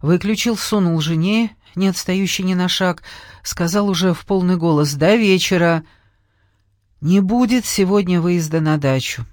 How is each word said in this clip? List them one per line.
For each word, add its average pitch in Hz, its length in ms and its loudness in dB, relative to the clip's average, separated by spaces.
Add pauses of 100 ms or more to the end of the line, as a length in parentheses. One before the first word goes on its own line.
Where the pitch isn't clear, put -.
выключил, 202 560 0
сунул 175 420 0
жене, 180 560 -2 (200)
не 190 140 0
отстающей 185 540 -4
ни 185 120 -2
на 180 140 0
шаг, 180 340 -2 (400)
сказал 185 460 -2
уже 180 240 0
в - 120 -8
полный 185 300 0
голос: 151 380 2
"До 156 220 2
вечера". 175 680 2 (1160)
Не 175 180 2
будет 233 460 0
сегодня 185 540 0
выезда 165 420 0
на 156 160 2
дачу 131 540 -2